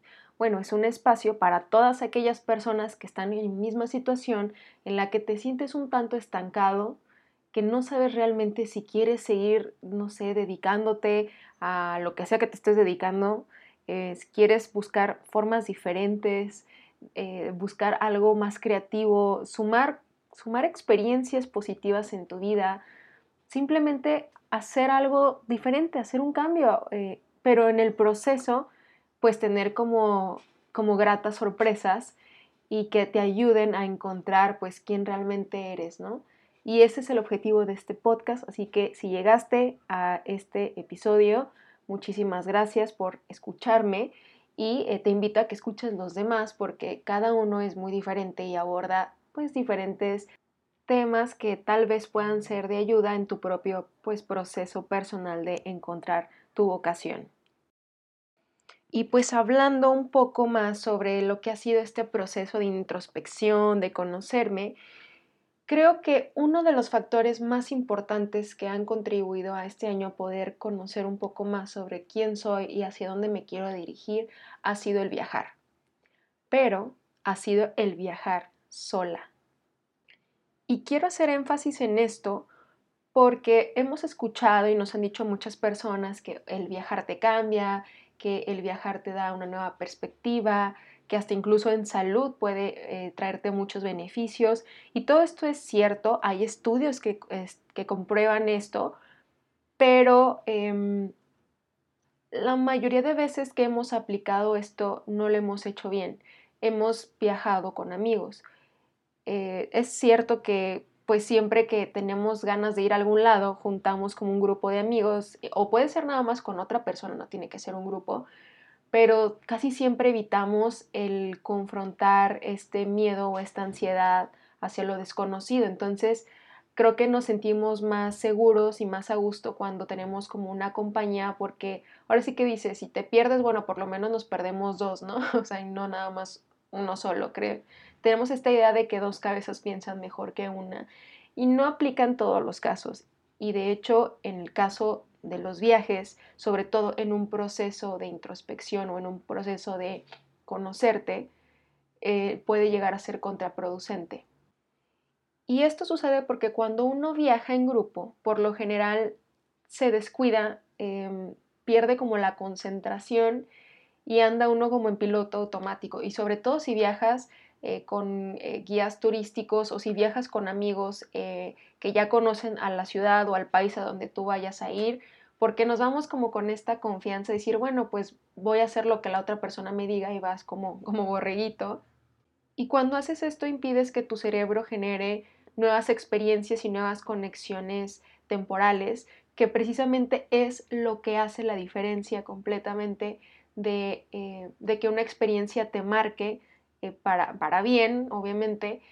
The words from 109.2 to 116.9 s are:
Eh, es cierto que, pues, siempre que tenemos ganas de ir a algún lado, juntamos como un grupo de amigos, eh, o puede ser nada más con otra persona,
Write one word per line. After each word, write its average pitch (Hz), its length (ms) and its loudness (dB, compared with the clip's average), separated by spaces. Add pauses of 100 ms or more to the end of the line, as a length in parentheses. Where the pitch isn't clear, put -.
Eh, 190 460 -4
es 240 180 0
cierto 233 520 4
que, 190 440 -2 (200)
pues, 214 200 4
siempre 220 420 4
que 214 200 0
tenemos 202 560 -2
ganas 208 320 0
de 196 60 0
ir 202 120 4
a 202 40 4
algún 214 260 4
lado, 202 320 6
juntamos 196 600 -2
como 202 160 -2
un 196 100 2
grupo 196 280 2
de 202 100 0
amigos, 208 640 0
eh, 233 120 -10
o 202 160 0
puede 247 200 4
ser 302 160 -4
nada 269 180 0
más 240 180 -2
con 185 180 -8
otra 233 240 -4
persona, 190 320 -8